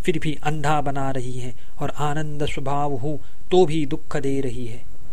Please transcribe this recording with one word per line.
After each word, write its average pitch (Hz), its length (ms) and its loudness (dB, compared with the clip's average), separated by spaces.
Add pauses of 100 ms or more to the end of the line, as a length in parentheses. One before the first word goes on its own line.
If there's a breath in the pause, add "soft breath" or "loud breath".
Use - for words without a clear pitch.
फिर 160 160 0
भी 156 240 0
अंधा 151 380 0
बना 139 300 0
रही 127 280 0
है, 123 160 -2 (260 loud breath)
और 139 100 0
आनंद 147 560 0
स्वभाव 143 480 0
हूँ, 139 240 0 (320 loud breath)
तो 180 160 4
भी 151 200 0
दुख 151 300 0
दे 135 240 0
रही 123 260 0
है। - 300 0 (160)